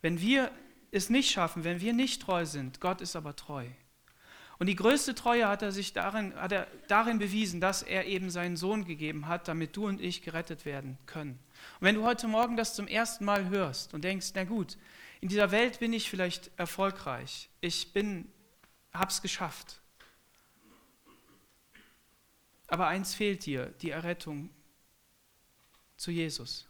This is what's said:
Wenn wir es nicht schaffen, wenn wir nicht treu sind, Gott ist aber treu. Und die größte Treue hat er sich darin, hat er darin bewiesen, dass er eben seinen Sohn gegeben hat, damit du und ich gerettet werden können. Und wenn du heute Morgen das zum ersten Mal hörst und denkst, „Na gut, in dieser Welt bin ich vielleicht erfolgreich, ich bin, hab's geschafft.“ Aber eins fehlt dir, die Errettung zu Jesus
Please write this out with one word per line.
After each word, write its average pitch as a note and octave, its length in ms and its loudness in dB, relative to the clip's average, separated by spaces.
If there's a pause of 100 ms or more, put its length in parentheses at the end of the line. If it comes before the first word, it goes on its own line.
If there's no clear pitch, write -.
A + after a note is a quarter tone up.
Wenn E3 200 0
wir B3+ 300 4 (400)
es F#3+ 200 0
nicht C4 200 6
schaffen, E3+ 340 0
wenn F3 160 0
wir A3 120 0
nicht B3 300 2
treu E3+ 240 2
sind, C#3 340 -6
Gott F#3 200 0
ist F3 160 -6
aber D3+ 200 -8
treu. C3+ 300 -8 (960)
Und F#3 60 2
die G3+ 80 2
größte B3 400 4
Treue A#3+ 320 4
hat G3+ 140 0
er G3+ 100 -2
sich G3 200 -6
darin, G3 440 -2
hat F#3 160 -4
er F#3+ 160 0 (180)
darin A3+ 320 6
bewiesen, G3 420 0
dass F#3+ 220 2
er - 240 0
eben F#3 240 -2
seinen F3 260 -2
Sohn G3 280 0
gegeben D#3 420 -4
hat, E3+ 220 -2
damit E3 280 -2
du G#3 120 -2
und G3 120 -2
ich F3+ 220 -4
gerettet E3 420 -8
werden C3+ 400 -8
können. D3 280 -8 (480)
Und F3+ 60 4
wenn G#3 100 6
du G#3+ 80 0
heute A#3 240 2
Morgen A3+ 280 4
das A3 200 0
zum G3+ 100 -6
ersten A3+ 380 0
Mal G3+ 240 4
hörst F#3 440 0
und D#3 120 -6
denkst, F#3+ 320 -2
„Na F#3+ 80 0
gut, G3+ 340 -2 (420)
in F#3+ 80 -2
dieser G3+ 220 6
Welt A#3 300 4
bin A#3 120 0
ich A3 160 -2
vielleicht F#3 500 -2
erfolgreich, E3+ 920 -2 (100)
ich - 320 -2
bin, G3+ 380 -2 (600)
hab's F#3 280 0
geschafft.“ - 600 -6 (3000)
Aber E3+ 180 2
eins F#3 300 0
fehlt G3+ 300 0
dir, C3 200 -2 (160)
die E3 80 -4
Errettung D#3+ 580 -6 (1500)
zu - 160 -6
Jesus D#3+ 580 -4